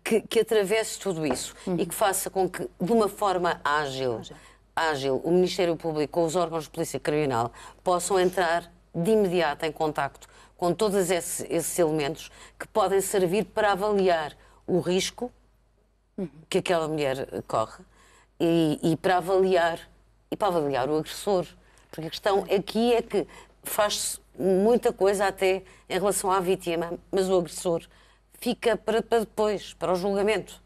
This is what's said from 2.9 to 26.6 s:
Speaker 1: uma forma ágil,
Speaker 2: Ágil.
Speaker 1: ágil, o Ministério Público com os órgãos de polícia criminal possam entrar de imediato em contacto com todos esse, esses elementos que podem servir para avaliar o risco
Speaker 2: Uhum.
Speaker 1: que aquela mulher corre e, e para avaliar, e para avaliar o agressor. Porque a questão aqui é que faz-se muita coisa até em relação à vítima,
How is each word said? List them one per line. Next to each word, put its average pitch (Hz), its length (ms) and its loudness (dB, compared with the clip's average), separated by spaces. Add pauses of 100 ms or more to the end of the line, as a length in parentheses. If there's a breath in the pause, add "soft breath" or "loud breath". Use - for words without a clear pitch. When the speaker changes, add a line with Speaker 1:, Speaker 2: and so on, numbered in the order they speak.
Speaker 1:
uma 208 160 4
forma 180 560 0
ágil, 131 540 -2
Speaker 2:
Ágil. - 160 -16 (380 loud breath)
Speaker 1:
ágil, 139 520 0
o 165 60 -2
Ministério 175 440 2
Público 156 380 -4
com 170 100 2
os 160 140 0
órgãos 160 260 -2
de - 60 -14
polícia 156 320 -6
criminal 135 500 0 (320 loud breath)
possam 180 340 0
entrar 180 540 0 (240)
de 170 160 0
imediato 175 540 2
em 151 80 -4
contacto 147 560 -4 (260 loud breath)
com 175 180 0
todos 190 380 0
esse, - 420 -2
esses 160 240 -2
elementos 156 540 0 (260 loud breath)
que - 80 -10
podem 196 360 2
servir 190 420 0
para 208 300 0
avaliar 185 580 2 (340 soft breath)
o 180 140 0
risco 185 500 -2 (880)
Speaker 2:
Uhum. 185 120 -6 (200)
Speaker 1:
que 185 100 0
aquela 165 280 0
mulher 139 400 -2 (180)
corre - 380 -4 (560 soft breath)
e, 165 420 2
e 160 140 2
para 185 220 2
avaliar, 180 640 2 (520)
e 165 60 -4
para 208 100 0
avaliar 143 420 0
o 156 80 0
agressor. 180 480 -2 (460 soft breath)
Porque 160 160 -10
a - 20 -10
questão - 340 0 (120)
aqui 233 380 0
é 233 80 2
que 208 260 -2 (360 loud breath)
faz-se - 540 -2 (220)
muita 202 540 4
coisa 196 340 2
até 190 360 0 (260 loud breath)
em - 40 -4
relação 190 380 0
à 190 80 4
vítima, 175 540 -2 (180)